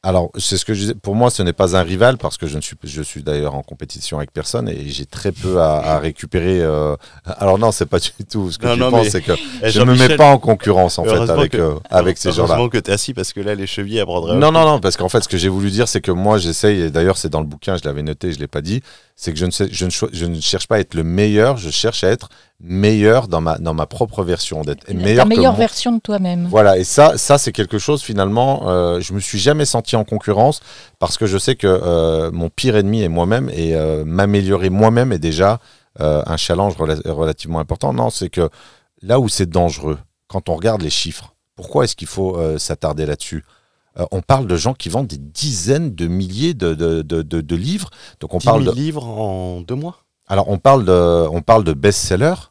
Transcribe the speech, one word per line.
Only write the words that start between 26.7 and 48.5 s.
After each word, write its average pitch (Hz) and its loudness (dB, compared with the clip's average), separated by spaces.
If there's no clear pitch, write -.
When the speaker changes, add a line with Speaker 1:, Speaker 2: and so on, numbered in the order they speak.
Speaker 1:
et 92 2
ça, 156 6
ça, 143 4
c'est 120 -2
quelque 104 -2
chose, 147 0
finalement, 110 0
euh, 87 0
je 92 -8
me 101 -2
suis 98 -6
jamais 143 2
senti 120 -2
en 110 2
concurrence 107 0
parce - -2
que 113 -2
je 95 0
sais 131 0
que, 101 0
euh, 82 2
mon 85 -4
pire 123 -2
ennemi 104 0
est 92 -2
moi-même 90 0
et, 82 -2
euh, 78 -2
m'améliorer 95 0
moi-même 113 4
est 87 -2
déjà, 87 0
euh, 76 2
un 80 -4
challenge 87 0
rela-, 78 -2
relativement 78 -4
important. 76 -4
Non, 113 -2
c'est - -6
que 82 -2
là 113 2
où 120 0
c'est 92 -2
dangereux, 78 -2
quand - -8
on 82 -2
regarde 98 -2
les 78 -4
chiffres, - -6
pourquoi 143 -2
est-ce - -6
qu'il - -14
faut, 92 -4
euh, 80 -2
s'attarder 76 -6
là-dessus ? 76 -8
Euh, 87 -4
on 92 -4
parle 135 -2
de 90 0
gens 110 -2
qui - -10
vendent 117 -4
des 80 -10
dizaines 113 -4
de 85 -4
milliers 95 -2
de, 92 -2
de, 82 -2
de, 80 -4
de, 80 -4
de 78 -4
livres. 165 -6
Donc 73 -12
on 90 -2
parle 113 4